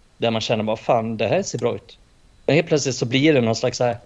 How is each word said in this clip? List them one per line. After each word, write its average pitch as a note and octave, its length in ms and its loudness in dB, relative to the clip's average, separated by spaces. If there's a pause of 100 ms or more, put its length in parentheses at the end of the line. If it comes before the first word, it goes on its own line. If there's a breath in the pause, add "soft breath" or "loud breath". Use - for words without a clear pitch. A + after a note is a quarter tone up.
(180)
där A#2 140 0
man A2 100 0
känner G#2+ 220 -2
bara, A2 140 -2
"Fan, A2+ 400 -2
det G#2+ 100 0
här E3+ 160 0
ser - 140 -8
bra A#2+ 180 -2
ut." - 220 -16 (480)
Men C#3 100 2
helt E3 120 2
plötsligt C#3 280 0
så C#3 100 -4
blir C3+ 280 2
det C3 80 4
någon A2+ 140 2
slags B2 220 -4
så B2+ 60 0
här A#2 220 -2